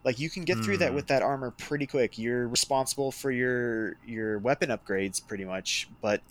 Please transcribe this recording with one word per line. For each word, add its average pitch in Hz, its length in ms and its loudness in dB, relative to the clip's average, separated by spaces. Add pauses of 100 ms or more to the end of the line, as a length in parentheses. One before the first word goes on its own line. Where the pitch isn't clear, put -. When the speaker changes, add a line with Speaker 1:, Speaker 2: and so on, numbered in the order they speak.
Speaker 1:
Like, 127 140 2
you 156 120 -4
can 180 140 -8
get 175 140 2
through 113 200 0
that 160 120 4
Speaker 2:
Hmm. 123 60 -2
Speaker 1:
with 139 120 -4
that 131 140 4
armor 131 280 0
pretty 147 360 -4
quick. 127 320 2
You're 120 300 0
responsible 135 640 0
for - 180 -2
your, 123 680 0 (100)
your 110 320 -2
weapon 127 320 2
upgrades 98 560 -2
pretty 98 180 -6
much, 95 440 -4 (120)
but 107 300 2